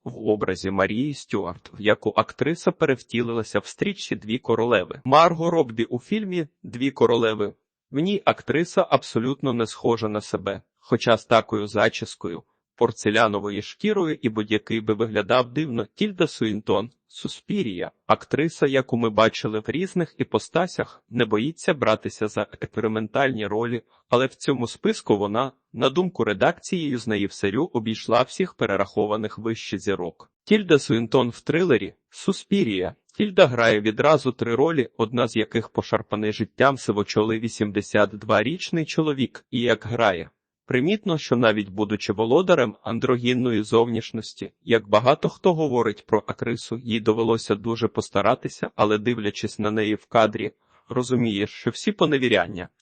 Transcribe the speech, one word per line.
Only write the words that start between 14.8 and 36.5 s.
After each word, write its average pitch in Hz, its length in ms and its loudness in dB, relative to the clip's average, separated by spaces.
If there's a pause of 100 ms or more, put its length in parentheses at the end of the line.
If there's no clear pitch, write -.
би 110 140 0
виглядав 113 580 0
дивно. 123 420 -4
Тільда 190 320 -2
Суінтон, 110 640 -2 (180)
Суспірія, 101 840 -6 (160)
актриса, 147 600 0
яку 135 300 0
ми 117 140 0
бачили 107 500 2
в 107 60 -10
різних 170 520 -4
іпостасях, - 920 -4
не 131 140 0
боїться 127 500 0
братися 110 540 -2
за - 140 -4
експериментальні 110 1040 -4
ролі, 113 360 -4 (260)
але 127 180 4
в - 80 -8
цьому 123 340 -2
списку 165 500 -2
вона, 110 340 -2 (200)
на 131 180 0
думку 170 340 -2
редакції, 139 720 -2
з 113 100 -8
неї 107 200 0
в 95 60 -6
серію 104 320 -2
обійшла 110 580 0
всіх - 320 -4
перерахованих 107 840 -2
вище 110 400 -6
зірок. 90 520 -6 (140)
Тільда 185 340 4
Суінтон 120 520 2
в - 100 -12
трилері 143 540 0 (160)
"Суспірія". 117 840 -2 (220)
Тільда 196 300 4
грає 117 340 4
відразу 127 520 2
три 120 220 -2
ролі, 143 420 2
одна 117 320 0
з - 80 -8
яких 110 320 -2
пошарпаний 107 640 -2
життям 123 460 2